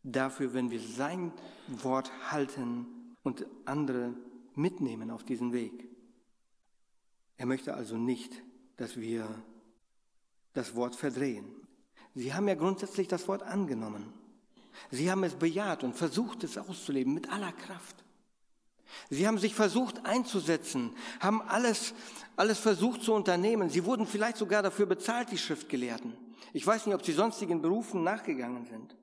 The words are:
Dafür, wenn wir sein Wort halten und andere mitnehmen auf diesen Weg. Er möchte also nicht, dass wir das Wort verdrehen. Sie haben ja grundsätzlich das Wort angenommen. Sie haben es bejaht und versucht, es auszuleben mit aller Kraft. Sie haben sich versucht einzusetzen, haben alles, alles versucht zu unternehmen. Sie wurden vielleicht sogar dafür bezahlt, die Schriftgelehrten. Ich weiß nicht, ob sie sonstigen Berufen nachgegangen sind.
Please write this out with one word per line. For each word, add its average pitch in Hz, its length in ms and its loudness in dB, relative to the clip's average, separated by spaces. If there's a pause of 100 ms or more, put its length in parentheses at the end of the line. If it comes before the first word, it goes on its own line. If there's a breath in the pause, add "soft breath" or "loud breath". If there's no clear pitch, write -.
Dafür, 131 500 0
wenn 123 180 0
wir 117 100 -4
sein 143 520 -4 (340 loud breath)
Wort 131 460 -2 (180)
halten 123 920 -4
und - 240 -2 (180)
andere 127 500 0 (400)
mitnehmen 120 560 0
auf 113 140 -10
diesen 120 300 -2
Weg. 113 340 -4 (1500)
Er 120 80 -4
möchte 135 260 0
also 113 240 -6
nicht, 117 460 -2 (340)
dass 117 200 -8
wir 113 320 -2 (1300)
das 120 200 -2
Wort 120 220 0
verdrehen. 127 500 -2 (680 loud breath)
Sie 131 180 -4
haben 202 160 2
ja 190 60 4
grundsätzlich 190 520 0
das 180 220 0
Wort 196 140 0
angenommen. 113 720 -4 (760 loud breath)
Sie 151 200 0
haben 190 140 2
es 151 100 0
bejaht 165 500 0
und 120 100 -2
versucht, 170 480 0
es 170 160 -6
auszuleben 139 540 0
mit 165 180 -2
aller 196 220 -4
Kraft. - 520 -14 (1040 loud breath)
Sie 156 160 2
haben 220 120 4
sich 202 160 2
versucht 214 520 2
einzusetzen, 165 880 0 (260 loud breath)
haben 220 220 4
alles, 226 500 2 (440 loud breath)
alles 214 220 6
versucht 214 440 4
zu 220 100 4
unternehmen. 190 560 4
Sie 165 160 2
wurden 220 220 4
vielleicht 220 300 0
sogar 208 260 4
dafür 196 240 4
bezahlt, 233 440 0
die 190 80 -2
Schriftgelehrten. 123 800 -4 (360 loud breath)
Ich - 140 -2
weiß 220 200 4
nicht, 202 80 2
ob - 100 -2
sie 170 80 2
sonstigen 180 480 2
Berufen 185 420 0
nachgegangen 127 600 -2
sind. - 380 -14